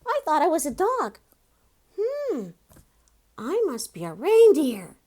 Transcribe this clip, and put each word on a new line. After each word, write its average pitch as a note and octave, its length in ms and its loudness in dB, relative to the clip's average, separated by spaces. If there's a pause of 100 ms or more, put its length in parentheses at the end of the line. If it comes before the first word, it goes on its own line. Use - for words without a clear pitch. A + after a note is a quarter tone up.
I C#5 180 -2
thought D#4 180 0
I D#4+ 60 2
was D#4+ 180 -2
a D4 40 -6
dog. F#4 480 -4 (800)
Hmm, A4+ 500 -4 (880)
I D#4 280 -4
must B3+ 260 -8
be E3+ 120 -12
a E3 80 -8
reindeer. C4+ 840 4 (100)